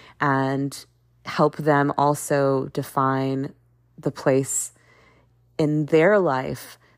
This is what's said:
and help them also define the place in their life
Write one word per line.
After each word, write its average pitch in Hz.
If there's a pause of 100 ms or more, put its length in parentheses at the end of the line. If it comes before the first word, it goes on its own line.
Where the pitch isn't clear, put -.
(200)
and 135 (400)
help -
them 143
also 139
define 135 (460)
the 143
place - (880)
in 151
their 165
life 143 (180)